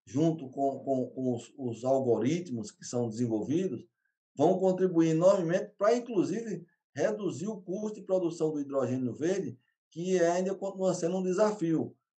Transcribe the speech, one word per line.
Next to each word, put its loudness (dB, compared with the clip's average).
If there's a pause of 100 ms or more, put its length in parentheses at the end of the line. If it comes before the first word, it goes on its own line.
junto 0
com, -2
com, -2
com -2
os, -8
os -6
algoritmos 2
que -20
são -2
desenvolvidos, -2 (520)
vão 4
contribuir 4
enormemente 4
pra, 4
inclusive, -2 (300)
reduzir -2
o -6
custo -8
de -16
produção 0
do -4
hidrogênio -2
verde, -4 (320)
que 0
ainda 2
continua -2
sendo -2
um -2
desafio. 0 (220)